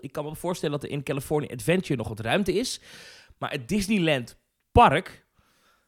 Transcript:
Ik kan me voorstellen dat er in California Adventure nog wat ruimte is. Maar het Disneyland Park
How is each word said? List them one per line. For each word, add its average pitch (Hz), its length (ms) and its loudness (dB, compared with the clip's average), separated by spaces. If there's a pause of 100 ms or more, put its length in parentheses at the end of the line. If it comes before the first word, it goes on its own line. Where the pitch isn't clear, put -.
Ik - 80 -12
kan 151 120 -6
me 156 120 -10
voorstellen 165 440 -4
dat 143 80 -10
er - 60 -8
in 143 80 -6
California 147 500 -2
Adventure 160 440 0
nog 113 120 -4
wat 110 120 -10
ruimte 156 320 0
is. 220 280 -2 (580)
Maar - 120 -6
het 127 180 -8
Disneyland 175 720 0 (340)
Park 190 540 6 (600)